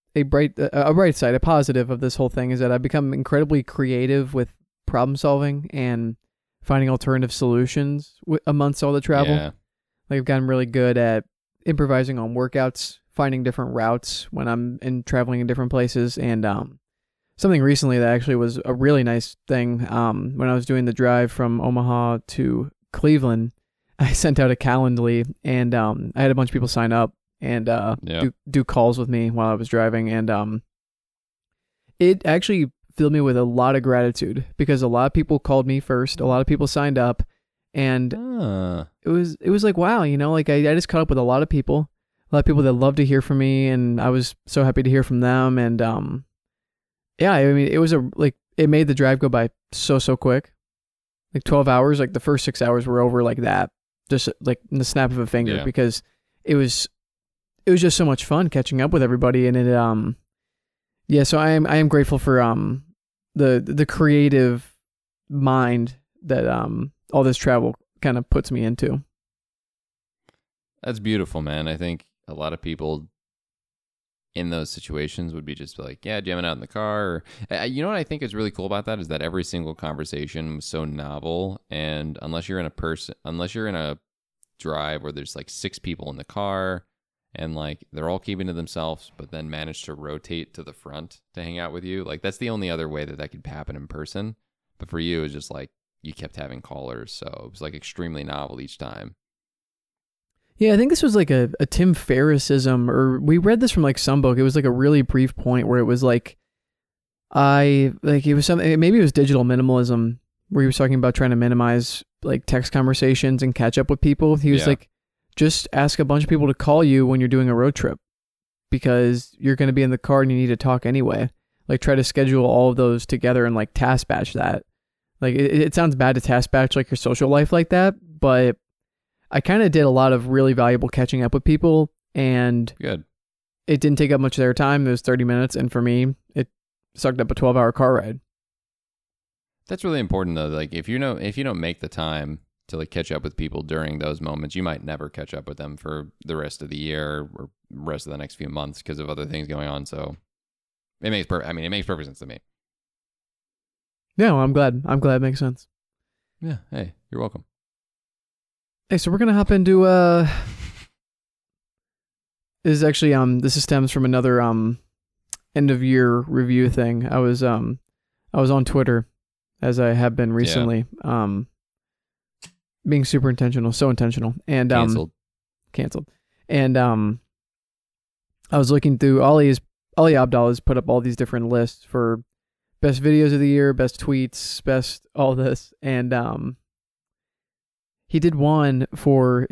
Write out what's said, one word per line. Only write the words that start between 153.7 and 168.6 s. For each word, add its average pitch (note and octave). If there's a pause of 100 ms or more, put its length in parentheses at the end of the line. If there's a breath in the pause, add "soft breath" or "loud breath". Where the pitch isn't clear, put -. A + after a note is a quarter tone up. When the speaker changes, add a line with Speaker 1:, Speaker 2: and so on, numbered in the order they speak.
Speaker 1:
Yeah, G3+
well, C#3
I'm C3+
glad. C3
I'm C3+
glad C3+
it C3
makes C3+
sense. B2+ (720)
Speaker 2:
Yeah. D#3 (140)
Hey, F2+ (160)
you're A#2+
welcome. A2 (1400)
Speaker 1:
Hey, F#3+
so F3
we're F#3+
gonna A3
hop G3+
into, F#3
uh, F3 (2250 loud breath)
this D#3+
is D3+
actually, D3+
um, B2+
this C3
is C#3
stems C3+
from C3+
another, B2+
um, A#2 (720)
end C#3+
of B2+
year B2+
review B2+
thing. A#2+
I B2+
was, B2
um, A#2 (560)
I C#3
was C3
on C3+